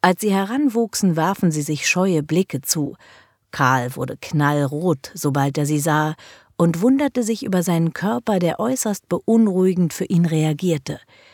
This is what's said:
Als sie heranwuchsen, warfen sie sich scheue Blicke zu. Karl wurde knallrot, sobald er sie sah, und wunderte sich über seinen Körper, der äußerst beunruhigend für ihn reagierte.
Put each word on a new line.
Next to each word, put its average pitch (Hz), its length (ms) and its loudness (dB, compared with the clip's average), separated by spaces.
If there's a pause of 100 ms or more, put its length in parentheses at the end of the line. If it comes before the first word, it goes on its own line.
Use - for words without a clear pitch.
Als 180 220 2
sie 208 100 0
heranwuchsen, 214 840 0
warfen 165 380 2
sie 151 100 -2
sich 147 260 -4
scheue 180 360 2
Blicke 156 380 -2
zu. - 340 -4 (560)
Karl 127 420 0
wurde 127 260 -8
knallrot, 147 960 0
sobald 143 420 -2
er 147 100 0
sie 151 120 0
sah, 151 380 0 (420)
und 170 220 2
wunderte 262 440 2
sich 214 200 -4
über 185 200 0
seinen 165 280 0
Körper, 220 460 -2
der 175 220 0
äußerst 226 480 -4
beunruhigend 185 840 2
für - 120 -6
ihn 170 220 2
reagierte. 156 760 0 (340)